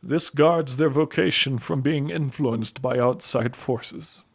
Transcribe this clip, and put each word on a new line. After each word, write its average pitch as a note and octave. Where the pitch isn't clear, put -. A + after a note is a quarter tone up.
This D3+
guards D3+
their D3+
vocation D3
from C#3
being C#3+
influenced C3
by B2+
outside B2
forces. -